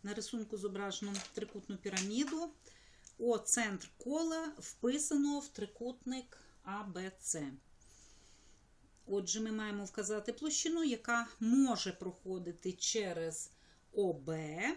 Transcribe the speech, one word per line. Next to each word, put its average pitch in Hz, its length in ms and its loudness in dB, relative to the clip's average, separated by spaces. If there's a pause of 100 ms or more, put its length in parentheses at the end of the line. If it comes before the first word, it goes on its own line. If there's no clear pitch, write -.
На 202 100 -4
рисунку 214 440 -2
зображено 196 560 -2 (200)
трикутну 202 440 -6
піраміду. 247 720 0 (680)
У 233 200 4
центр 214 600 2
кола 320 640 0
вписано 285 800 2
в 277 80 -8
трикутник 247 880 -6 (260)
А 202 200 -4
Б 185 360 -6
Ц. 147 320 -2 (1500)
Отже, 196 360 0
ми 214 100 0
маємо 208 340 -2
вказати 208 480 -2
площину, 320 500 0
яка 233 440 2 (120)
може 233 520 6
проходити 180 800 -4
через 170 800 0 (420)
О 190 200 4
Б. 156 460 -4 (180)